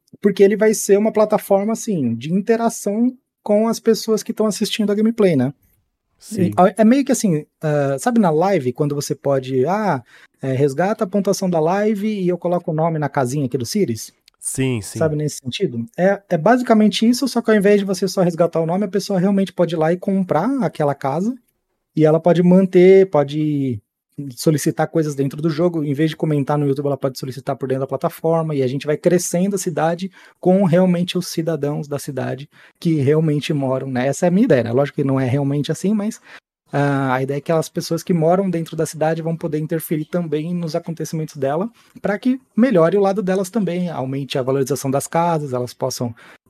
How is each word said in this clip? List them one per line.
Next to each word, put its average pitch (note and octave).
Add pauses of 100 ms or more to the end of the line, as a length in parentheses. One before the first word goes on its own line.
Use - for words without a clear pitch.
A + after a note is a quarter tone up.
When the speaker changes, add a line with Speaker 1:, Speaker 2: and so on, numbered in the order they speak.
(200)
Speaker 1:
porque G3+
ele G3+
vai A3
ser G3+
uma G#3+
plataforma, G#3+
assim, E3
de C3
interação A3+ (260)
com G#3
as A3
pessoas A3
que A#3
tão G#3+
assistindo G3+
a -
gameplay, G#3+
né? C3 (640)
Speaker 2:
Sim. F#3
Speaker 1:
E, - (240)
é A3
meio C4
que C#4
assim, E3+ (160)
ah, C#3+
sabe A#3
na F#3+
live, D#3
quando C#3+
você C#3+
pode, C3+
ah, F#3 (400)
é, C3+
resgata D3
a -
pontuação F#3+
da E3
live G3+
e G3
eu F3
coloco F3
o D#3+
nome D#3+
na D3
casinha C3+
aqui A#2+
do A#2+
Cities? A#2+ (360)
Speaker 2:
Sim, C3
sim. -
Speaker 1:
Sabe, D3+
nesse D3+
sentido? B2 (140)
É, G3
é F3
basicamente A3
isso, B3
só A#3+
que A3+
ao A3
invés G#3
de G3
você G3
só F#3
resgatar E3+
o E3
nome, F#3
a G3
pessoa G3
realmente G3
pode E3+
ir E3
lá D#3
e F3+
comprar F#3 (140)
aquela D3+
casa, F3 (640)
e D#3
ela D#3+
pode F3
manter, F#3
pode C#3+ (540)
solicitar D#3
coisas D#3
dentro C#3
do E3+
jogo, E3
em D3
vez D#3
de D3
comentar D3
no D3
YouTube, C#3
ela C#3
pode C3
solicitar C3+
por C3
dentro C3
da C3+
plataforma, D#3+
e C#3
a B2+
gente C#3
vai D3
crescendo F3+
a -
cidade E3+ (280)
com F#3
realmente F3+
os F3
cidadãos D#3
da C#3+
cidade C3 (300)
que E3
realmente D3+
moram, C3+
né? B2+
Essa C#3
é -
a -
minha F#3+
ideia, D3
né? A2
Lógico C#3
que D3
não C3+
é C3+
realmente C#3+
assim, F#3
mas, G#3+ (520)
ah, C#3
a C3
ideia C#3
é -
que E3+
as D#3+
pessoas E3
que -
moram F3+
dentro E3
da D#3+
cidade D#3+
vão E3
poder D#3
interferir D#3
também E3
nos E3+
acontecimentos D#3+
dela, D3 (320)
pra G3+
que B3+ (160)
melhore G3
o G#3
lado G3
delas F#3
também, F3+
aumente C3+
a C3+
valorização C3+
das C#3
casas, E3
elas B2
possam B2+ (380)